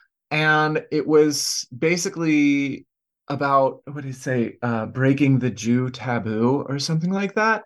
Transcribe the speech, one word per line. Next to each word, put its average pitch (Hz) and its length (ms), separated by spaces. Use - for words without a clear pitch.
And 151 600
it 151 160
was 151 600
basically 151 1080
about, 139 580
what 143 120
did 143 80
he 135 80
say, 127 500
uh, 113 240
breaking 135 520
the 120 120
Jew 117 400
taboo 117 760
or 139 120
something 160 320
like 196 240
that. 220 300